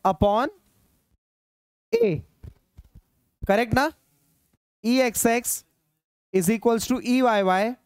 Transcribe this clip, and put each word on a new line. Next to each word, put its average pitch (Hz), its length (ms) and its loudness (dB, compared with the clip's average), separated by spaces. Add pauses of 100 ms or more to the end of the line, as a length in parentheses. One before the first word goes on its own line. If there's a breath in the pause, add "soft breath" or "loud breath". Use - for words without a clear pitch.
upon 202 440 0 (1400)
A, 214 280 0 (1300)
करेक्ट 214 260 0
ना? 277 180 0 (920)
E 240 180 2
X 247 240 -2
X 233 300 0 (800)
is 185 220 2
equals 233 360 0
to 254 100 -2
E 247 220 0
Y 220 200 2
Y। 190 320 0 (100)